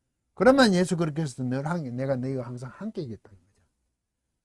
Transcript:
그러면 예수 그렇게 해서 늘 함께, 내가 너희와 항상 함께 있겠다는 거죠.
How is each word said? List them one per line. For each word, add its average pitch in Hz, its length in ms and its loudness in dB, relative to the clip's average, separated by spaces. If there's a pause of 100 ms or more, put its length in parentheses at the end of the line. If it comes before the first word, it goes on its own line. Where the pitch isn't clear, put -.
(340)
그러면 247 400 6
예수 180 240 2
그렇게 160 240 -2
해서 135 220 -6
늘 131 220 -2
함께, 160 260 -4
내가 131 260 -2
너희와 127 280 -4
항상 127 280 -12
함께 208 300 -10
있겠다는 107 340 -14
거죠. - 240 -20 (840)